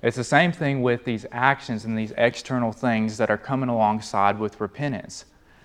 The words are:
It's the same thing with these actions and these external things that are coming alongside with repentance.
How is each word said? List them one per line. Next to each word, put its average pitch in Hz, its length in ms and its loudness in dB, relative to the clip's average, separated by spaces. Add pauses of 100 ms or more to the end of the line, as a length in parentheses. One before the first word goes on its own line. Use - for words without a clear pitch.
It's 117 140 0
the 123 80 -2
same 165 280 4
thing 143 280 0
with 120 240 2
these 113 260 -4
actions 123 540 0
and 113 140 -2
these 107 180 -4
external 120 560 0
things 110 460 0
that 110 120 2
are 104 60 2
coming 131 320 -4
alongside 107 720 2
with 107 220 -4
repentance. 120 680 -8 (380)